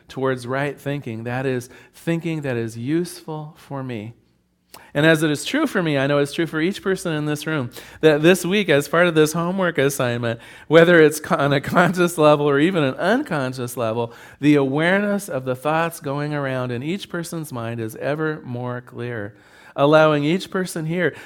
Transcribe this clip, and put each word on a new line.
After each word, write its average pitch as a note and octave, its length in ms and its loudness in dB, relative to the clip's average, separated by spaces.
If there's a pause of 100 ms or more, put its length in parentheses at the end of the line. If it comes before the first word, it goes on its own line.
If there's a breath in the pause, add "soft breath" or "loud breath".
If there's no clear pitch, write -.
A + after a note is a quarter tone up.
towards C3 380 -2
right C3+ 340 -4
thinking, C3 440 -8
that B2+ 240 -4
is, B2 220 -4 (220 loud breath)
thinking E3 500 -4
that C3+ 140 -4
is A2+ 220 -6
useful D#3 800 -6
for C3+ 260 -12
me. A#2+ 300 -10 (800 loud breath)
And D3 120 4
as D#3+ 160 6
it D#3+ 80 2
is C#3+ 160 -4
true D4+ 220 0
for G3 160 -2
me, D3+ 140 0
I C3+ 100 0
know C#3+ 100 2
it's C#3+ 160 0
true E3 140 -2
for D#3 140 -4
each F#3 200 -2
person F#3 320 -2
in D3+ 120 -4
this D3+ 200 -4
room, D3 260 -4 (300 loud breath)
that D3+ 200 4
this F3+ 240 4
week, F#3+ 240 0
as C#3+ 180 2
part E3+ 200 2
of D#3+ 80 0
this D#3 180 4
homework F3 440 -2
assignment, A#2+ 640 -2 (280 loud breath)
whether E3 320 8
it's D3+ 200 6
co-, - 160 -4
on C#3+ 180 2
a C#3 80 2
conscious F3 560 2
level D3+ 320 4
or C#3 100 4
even E3 240 2
an C3+ 120 -2
unconscious C#3+ 840 -2
level, A#2 360 -4 (260 loud breath)
the D3 160 4
awareness F3+ 720 0
of C3 160 -6
the B2+ 100 -4
thoughts D#3+ 440 -2
going D3 340 -6
around C3 380 -4
in A#2+ 100 -6
each E3+ 280 -8
person's E3 440 -10
mind A#2 260 -8
is A2+ 180 -8
ever D3+ 460 -4
more B2 380 -10
clear, A#2+ 540 -10 (400 loud breath)
allowing D3+ 480 6
each F3 260 -2
person F3+ 360 -6
here E3+ 300 -2 (100 loud breath)